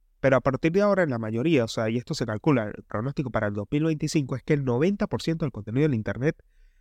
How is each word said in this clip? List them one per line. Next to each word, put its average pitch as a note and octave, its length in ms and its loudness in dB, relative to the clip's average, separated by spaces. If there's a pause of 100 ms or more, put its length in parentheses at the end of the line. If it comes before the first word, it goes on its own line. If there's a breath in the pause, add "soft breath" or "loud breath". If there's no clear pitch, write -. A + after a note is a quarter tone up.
(200)
Pero C3+ 180 4
a A#2+ 40 2
partir C#3 300 0
de F#3+ 100 2
ahora, G3 220 4
en D3+ 80 0
la A#2 80 -2
mayoría, A#2 460 2
o - 20 -4
sea, A2+ 220 -2
y A#2 80 0
esto C3 180 -6
se C3 100 -2
calcula, A2 500 0
el - 80 -14
pronóstico B2 460 -4
para A2 180 0
el G#2 60 -2
dos G2+ 160 -6
mil D3 140 0
veinticinco D3+ 520 -2
es B2 60 -8
que - 120 0
el C#3+ 120 0
noventa D#3+ 400 0
por - 160 -4
ciento E3 240 -2
del C3+ 60 -2
contenido A2 320 -2
del D3+ 100 4
internet A2+ 500 -2 (380)